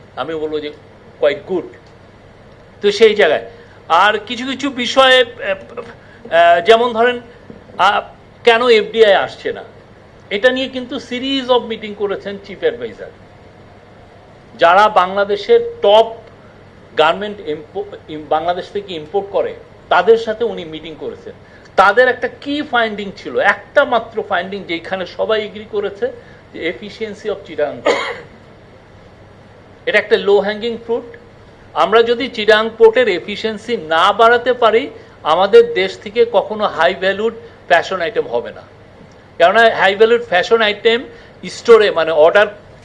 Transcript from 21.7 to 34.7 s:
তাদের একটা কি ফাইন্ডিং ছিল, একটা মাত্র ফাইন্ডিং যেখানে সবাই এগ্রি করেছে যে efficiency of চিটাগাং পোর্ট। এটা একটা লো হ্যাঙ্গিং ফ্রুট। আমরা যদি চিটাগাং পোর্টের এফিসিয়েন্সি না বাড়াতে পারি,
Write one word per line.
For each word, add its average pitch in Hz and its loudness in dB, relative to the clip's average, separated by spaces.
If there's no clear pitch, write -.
তাদের 202 4
একটা 254 -4
কি 285 -10
ফাইন্ডিং 208 -4
ছিল, 127 -8
একটা 202 0
মাত্র 226 -4
ফাইন্ডিং 190 -6
যেখানে 175 -8
সবাই 214 -4
এগ্রি 208 -14
করেছে 202 -6
যে 165 -8
efficiency 208 -12
of 196 -4
চিটাগাং 143 -6
পোর্ট। - 2
এটা 196 0
একটা 208 0
লো 196 2
হ্যাঙ্গিং 214 -4
ফ্রুট। 247 -8
আমরা 190 2
যদি 240 -2
চিটাগাং 214 0
পোর্টের 226 4
এফিসিয়েন্সি 208 -6
না 165 2
বাড়াতে 240 4
পারি, 240 0